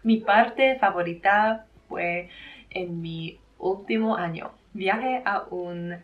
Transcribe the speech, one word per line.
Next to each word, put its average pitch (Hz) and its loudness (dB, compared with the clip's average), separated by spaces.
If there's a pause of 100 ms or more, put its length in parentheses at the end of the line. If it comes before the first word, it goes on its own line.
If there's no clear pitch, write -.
mi 226 6
parte 240 4
favorita 196 2 (220)
fue 175 -4 (400)
en 175 -6
mi 165 -8 (180)
último 220 0
año. 170 -6 (220)
Viajé 226 -2
a 202 -2
un 175 -8